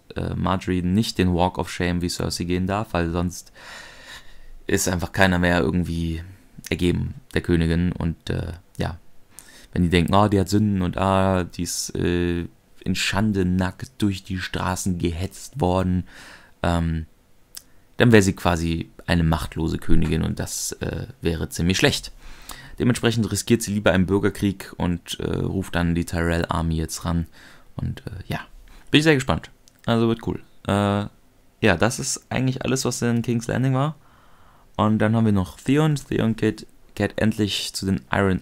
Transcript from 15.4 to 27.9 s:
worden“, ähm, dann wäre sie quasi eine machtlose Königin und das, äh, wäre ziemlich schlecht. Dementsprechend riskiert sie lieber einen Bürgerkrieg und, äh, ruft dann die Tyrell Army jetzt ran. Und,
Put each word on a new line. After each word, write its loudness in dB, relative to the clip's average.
worden“, 2
ähm, 0
dann 6
wäre 10
sie 4
quasi -2
eine 4
machtlose 0
Königin 4
und -2
das, -8
äh, -6
wäre -2
ziemlich 0
schlecht. 2
Dementsprechend 0
riskiert 0
sie -4
lieber 2
einen 4
Bürgerkrieg 0
und, -4
äh, -2
ruft -4
dann 2
die 0
Tyrell 0
Army 0
jetzt -6
ran. -2
Und, -6